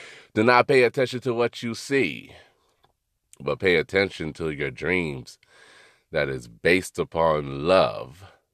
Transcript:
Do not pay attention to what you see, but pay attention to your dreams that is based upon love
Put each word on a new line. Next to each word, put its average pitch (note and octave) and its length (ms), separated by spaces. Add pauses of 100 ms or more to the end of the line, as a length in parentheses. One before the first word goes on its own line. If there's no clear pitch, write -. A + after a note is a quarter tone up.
(340)
Do G#2+ 100
not B2 240
pay C3 140
attention B2 380
to B2+ 120
what A#2 300
you A#2 120
see, F#2 600 (1080)
but C#2 200
pay F#2 160
attention E2 580
to D#2+ 160
your C#2+ 200
dreams D#2 680 (720)
that D2 160
is B1 200
based F2 500
upon D2+ 680
love C#2+ 580 (300)